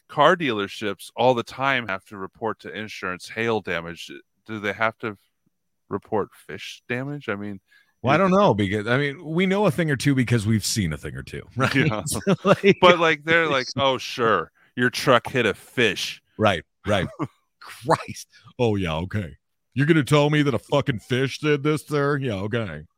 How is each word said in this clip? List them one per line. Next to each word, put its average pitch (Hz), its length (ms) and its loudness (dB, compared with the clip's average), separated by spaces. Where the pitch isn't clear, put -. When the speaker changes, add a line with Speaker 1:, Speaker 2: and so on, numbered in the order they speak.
Speaker 1:
car 151 280 4
dealerships 107 800 -6
all 123 200 4
the 117 80 -2
time 131 440 -4
have 95 180 -8
to 107 120 -18
report 98 440 -8
to 82 140 -14
insurance 98 540 -10
hail 113 320 -2
damage. 85 500 -8
Do 110 120 -8
they 101 140 -2
have 110 260 -2
to 107 160 -6
report 104 440 -4
fish - 560 -16
damage? 139 400 -6
I 104 60 -2
mean, 101 240 -10
Speaker 2:
Well, 120 120 0
I - 20 4
Speaker 1:
you - 20 2
Speaker 2:
don't 190 140 2
know, 185 240 4
because, 101 320 0
I 120 100 2
mean, 143 260 -4
we 160 220 0
know 196 220 2
a 165 40 2
thing 165 200 0
or 139 40 2
two 139 200 2
because 120 320 2
we've 110 180 2
seen 90 260 0
a 73 60 -6
thing 69 180 -10
or 67 60 -10
two, - 280 -12
<laughs> - 60 -16
right? 127 200 0
Speaker 1:
Yeah. 113 320 2
Speaker 2:
So, 117 120 -4
like, 196 380 4
Speaker 1:
But, 180 160 8
like, 160 280 2
they're 165 220 4
like, 131 240 0
Speaker 2:
<laughs> - 60 -8
Speaker 1:
"Oh, 135 220 2
sure, 107 520 0
your 123 140 2
truck - 380 4
hit 123 180 0
a 98 80 2
fish." - 680 -2
Speaker 2:
Right, 98 240 2
right. 95 200 2
<laughs> - 400 -12
Christ. - 680 -4
Oh, 113 180 2
yeah, 87 200 -2
okay. 87 420 -6
You're 131 100 2
gonna 160 180 4
tell 147 280 4
me 151 100 2
that 139 140 2
a 104 40 0
fucking 135 400 -2
fish 131 380 -2
did 147 240 0
this, 151 260 -2
sir? 143 300 -2
Yeah, 131 160 -4
okay. 98 520 -6